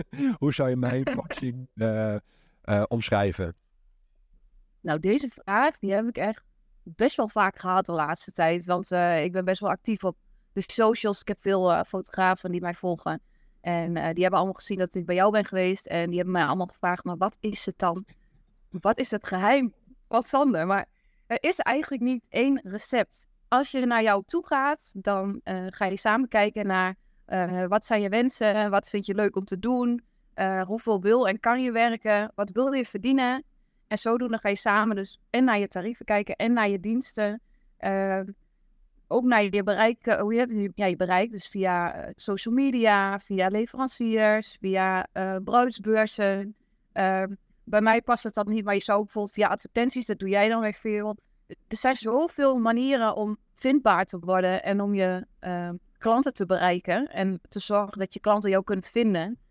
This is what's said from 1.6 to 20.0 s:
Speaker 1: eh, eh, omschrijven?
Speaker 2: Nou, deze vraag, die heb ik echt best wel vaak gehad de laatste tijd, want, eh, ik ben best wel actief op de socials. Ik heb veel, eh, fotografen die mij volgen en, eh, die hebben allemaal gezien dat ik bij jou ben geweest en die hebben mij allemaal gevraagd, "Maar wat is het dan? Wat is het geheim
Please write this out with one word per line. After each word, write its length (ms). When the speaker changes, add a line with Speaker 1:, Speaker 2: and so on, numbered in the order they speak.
Speaker 1:
eh, 400
eh, 260
omschrijven? 680
Speaker 2:
Nou, 180
deze 300
vraag, 500
die 140
heb 140
ik 100
echt 260
best 320
wel 120
vaak 320
gehad 260
de 60
laatste 400
tijd, 340
want, 260
eh, 320
ik 80
ben 140
best 160
wel 80
actief 340
op 140
de 140
socials. 540
Ik 60
heb 140
veel, 300
eh, 120
fotografen 680
die 100
mij 120
volgen 480
en, 360
eh, 160
die 80
hebben 180
allemaal 140
gezien 240
dat 180
ik 100
bij 100
jou 160
ben 140
geweest 400
en 220
die 80
hebben 180
mij 120
allemaal 220
gevraagd, 360
"Maar 140
wat 220
is 260
het 140
dan? 260
Wat 280
is 140
het 160
geheim 460